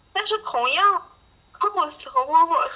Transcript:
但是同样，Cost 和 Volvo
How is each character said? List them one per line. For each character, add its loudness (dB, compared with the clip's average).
但 -2
是 0
同 -2
样， 2
Cost -2
和 0
Volvo 2